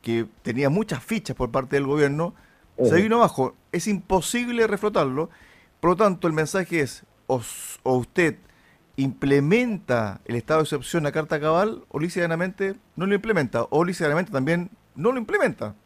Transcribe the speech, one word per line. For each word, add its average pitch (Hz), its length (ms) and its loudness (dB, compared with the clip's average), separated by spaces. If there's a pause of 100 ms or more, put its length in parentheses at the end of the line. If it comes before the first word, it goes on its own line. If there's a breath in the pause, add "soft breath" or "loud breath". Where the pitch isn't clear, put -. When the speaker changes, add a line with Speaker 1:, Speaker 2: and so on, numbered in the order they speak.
Speaker 1:
que 117 240 0 (160)
tenía 135 300 0
muchas 175 320 -2
fichas 208 320 -4
por 123 160 -4
parte 135 240 -2
del 139 100 2
gobierno, 147 480 0 (440 soft breath)
se 127 180 4
Speaker 2:
Ujú. 185 80 6
Speaker 1:
vino 220 140 2
abajo. 147 360 2 (180)
Es 175 160 -4
imposible 233 760 0
reflotarlo. 180 640 0 (500 soft breath)
Por 170 120 4
lo 180 40 4
tanto, 185 320 2
el 165 60 0
mensaje 160 460 -2
es, - 260 -4 (220)
o 127 100 0
s-, - 460 -10
o 127 140 2
usted 151 400 0 (580 soft breath)
implementa 139 1300 0
el 117 100 -6
estado 156 260 0
de - 20 2
excepción, 151 400 -4
la 143 80 -2
carta 156 280 -4
cabal, 170 500 0
o - 100 -6
lisa 175 200 -4
y - 40 0
llanamente 185 520 -4 (200)
no 170 100 -4
lo 196 80 2
implementa, 180 560 0
o 156 140 2
lisa 175 200 -2
y - 20 0
llanamente 165 260 0
también 165 380 -2 (260)
no 196 160 0
lo 262 80 -4
implementa. 220 560 -2 (100)